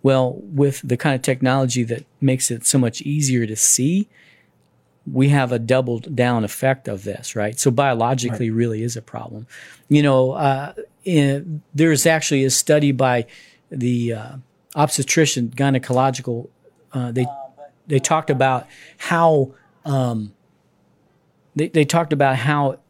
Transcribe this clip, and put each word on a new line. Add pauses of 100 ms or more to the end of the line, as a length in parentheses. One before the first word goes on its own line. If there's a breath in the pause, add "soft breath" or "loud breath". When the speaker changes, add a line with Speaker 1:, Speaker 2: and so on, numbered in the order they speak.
Speaker 1:
Well,
with
the
kind
of
technology
that (160)
makes
it
so
much
easier
to
see, (1000 soft breath)
we
have
a
doubled
down
effect
of
this,
right?
So
biologically
Speaker 2:
Right.
Speaker 1:
really
is
a
problem. (420 loud breath)
You
know,
uh, (320)
in, (140)
there's
actually
a
study
by (420 loud breath)
the,
uh, (440)
obstetrician
gynecological, (420)
uh,
they, (580)
they
talked
about (320 loud breath)
how, (320 loud breath)
um, (1200)
they,
they
talked
about
how (100)